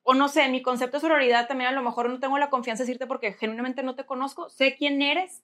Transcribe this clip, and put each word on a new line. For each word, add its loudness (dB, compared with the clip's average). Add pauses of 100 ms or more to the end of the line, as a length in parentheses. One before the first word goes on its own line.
o 6
no 4
sé, 4
mi 0
concepto -2
de -4
sororidad 4
también -2
a -2
lo -2
mejor -2
no -8
tengo -2
la 0
confianza -2
de -6
decirte -6
porque -4
genuinamente -6
no -6
te -12
conozco, -8
sé 0
quién 0
eres, -2